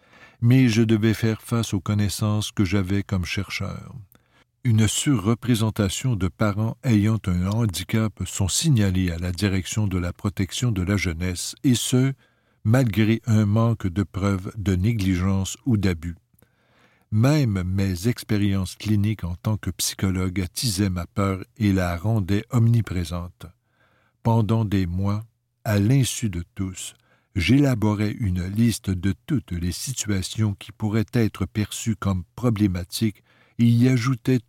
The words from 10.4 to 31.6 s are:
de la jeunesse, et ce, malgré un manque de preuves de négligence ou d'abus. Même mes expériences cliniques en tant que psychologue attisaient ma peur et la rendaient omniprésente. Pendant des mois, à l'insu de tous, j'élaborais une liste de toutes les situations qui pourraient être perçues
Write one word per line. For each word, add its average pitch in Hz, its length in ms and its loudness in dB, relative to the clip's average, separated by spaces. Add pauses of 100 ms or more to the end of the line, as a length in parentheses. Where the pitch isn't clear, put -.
de 92 80 -2
la 98 160 0
jeunesse, 90 680 -4
et 131 120 4
ce, 131 360 2 (540)
malgré 110 640 2
un 107 180 4
manque 113 420 0
de 92 160 -2
preuves 98 540 -4
de 95 180 0
négligence 95 800 0 (100)
ou 123 120 2
d'abus. 87 400 -2 (960)
Même 120 460 2
mes 92 460 -2
expériences 101 680 -2
cliniques 104 480 -2
en 87 120 -8
tant 107 200 -2
que 98 140 -6
psychologue 92 720 -2
attisaient 98 480 -2
ma 90 160 -4
peur 95 400 -2 (120)
et 104 140 2
la 90 240 2
rendaient 101 540 0
omniprésente. 90 960 0 (760)
Pendant 113 420 2
des 95 220 0
mois, 98 360 -4 (400)
à 107 140 0
l'insu 117 540 2
de 87 120 -6 (120)
tous, 95 400 -8 (400)
j'élaborais 107 840 2
une 92 280 -2
liste 107 420 0
de 92 240 -2 (140)
toutes 139 240 -4
les 87 200 -4
situations 104 840 -4
qui - 160 -20
pourraient 107 420 -2
être 107 320 0
perçues 107 500 -4